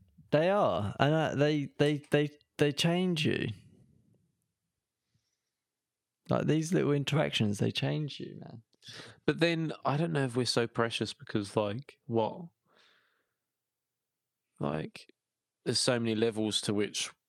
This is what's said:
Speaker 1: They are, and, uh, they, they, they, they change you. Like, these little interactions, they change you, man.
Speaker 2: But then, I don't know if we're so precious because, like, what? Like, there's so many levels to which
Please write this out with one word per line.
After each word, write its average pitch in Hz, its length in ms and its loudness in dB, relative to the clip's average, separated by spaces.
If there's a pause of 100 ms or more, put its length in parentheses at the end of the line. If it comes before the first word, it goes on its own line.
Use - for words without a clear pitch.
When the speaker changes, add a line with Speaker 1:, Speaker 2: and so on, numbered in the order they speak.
(300)
Speaker 1:
They 156 180 4
are, 107 500 2
and, 147 160 4
uh, 156 200 0
they, 147 340 0 (100)
they, 147 320 2
they, 147 200 2 (260)
they 147 160 2
change 170 540 0
you. - 220 0 (2750)
Like, - 160 2
these 160 260 2
little 143 200 4
interactions, 143 680 0
they 117 120 2
change 147 480 -4
you, - 220 -12
man. - 220 -18 (640)
Speaker 2:
But 147 140 2
then, 165 320 2 (120)
I 135 120 2
don't 170 160 0
know 143 120 2
if 120 120 -2
we're 123 100 2
so 117 200 2
precious 117 460 0
because, - 440 -6
like, 107 500 -4
what? 113 360 0 (2250)
Like, 78 540 -8 (520)
there's 123 160 0
so 123 200 0
many 113 140 0
levels 107 480 0
to 110 120 -2
which - 360 -4 (180)